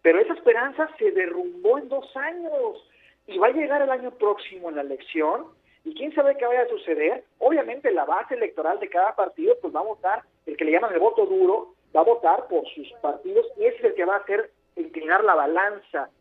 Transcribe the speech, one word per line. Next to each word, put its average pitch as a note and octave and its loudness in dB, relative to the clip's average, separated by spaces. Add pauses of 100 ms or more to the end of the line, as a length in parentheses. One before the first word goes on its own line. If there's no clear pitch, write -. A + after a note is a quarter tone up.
Pero E4 6
esa C#4 2
esperanza C#4 0 (100)
se G#4+ 2
derrumbó F3+ 0
en C#4+ -10
dos C4+ -8
años. D4+ -6 (400)
Y F#3+ -6
va G3+ 6
a - 6
llegar C#4+ 0
el C4+ 0
año B3+ -4
próximo G3 -2
en D3+ -8
la D3 -4
elección, D#3 -4 (360)
y D#4+ -10
quién D4+ -10
sabe C#4 4
qué B3 -2
vaya B3 2
a A#3+ 0
suceder. F3 -2 (140)
Obviamente C4+ -2
la E3 0
base F3+ -2
electoral G3 -4
de - -8
cada F#3 0
partido, G#4 0
pues - -8
va - -2
a - -2
votar, G#3+ -4 (240)
el D3 -10
que - -4
le D#3 0
llaman F#3+ 2
el E3 0
voto G#3+ 2
duro, F#3+ 2 (200)
va D#3+ 4
a - 6
votar E3+ 2
por D#3+ -2
sus C#3 -14 (140)
partidos, F#4+ 0 (140)
y - -2
ese B3 2
es - -12
el G3 2
que F3+ 0
va F#3+ 0
a G3+ 0
hacer G3+ -4 (240)
inclinar D#3+ -2
la G3 6
balanza E3 -2 (120)